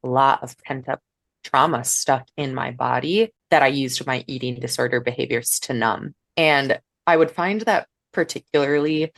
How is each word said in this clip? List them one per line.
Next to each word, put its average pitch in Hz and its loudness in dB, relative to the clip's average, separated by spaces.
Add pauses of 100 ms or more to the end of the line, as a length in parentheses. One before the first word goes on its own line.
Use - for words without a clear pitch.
a 131 -6
lot 135 4
of - -16
pent 135 -10
up 135 -4 (440)
trauma 135 2
stuck - -2 (100)
in 139 -4
my 131 -6
body 131 0 (180)
that 151 6
I 135 6
used 135 -2
my 127 -4
eating 127 -6
disorder 123 -2
behaviors 120 -2
to - -8
numb. 113 -2 (220)
And 143 2 (280)
I 170 6
would 160 4
find 196 -2
that 220 0 (260)
particularly 151 -2